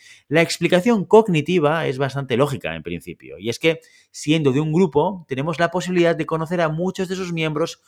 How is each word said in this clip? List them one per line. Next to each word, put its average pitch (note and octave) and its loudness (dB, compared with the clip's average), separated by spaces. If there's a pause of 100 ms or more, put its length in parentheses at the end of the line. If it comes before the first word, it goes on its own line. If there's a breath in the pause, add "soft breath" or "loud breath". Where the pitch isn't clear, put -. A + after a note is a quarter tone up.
(280 loud breath)
La D#3 2
explicación F3 2
cognitiva E3 4
es C3 -2
bastante C3 -2
lógica A#2+ 0
en D#2 -12
principio, D#2+ -12
y G2 -8
es A#2 -6
que, D#3+ 0 (280 soft breath)
siendo D3+ 0
de C3+ 2
un D#3 -2
grupo, F3 0
tenemos C#3+ -6
la E3+ 0
posibilidad E3+ 0
de D3+ -6
conocer D#3+ -4
a E3 0
muchos F3+ -4
de F#3 -6
sus F3+ -8
miembros D#3+ -4